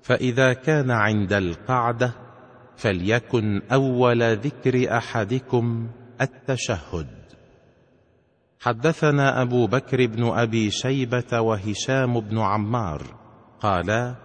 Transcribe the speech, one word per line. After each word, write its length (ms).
فإذا 520
كان 380
عند 420
القعدة 800
فليكن 880
أول 640
ذكر 640
أحدكم 920
التشهد". 840
حدثنا 840
أبو 260
بكر 400
بن 200
أبي 440
شيبة 680
وهشام 800
بن 200
عمار 600
قالا 640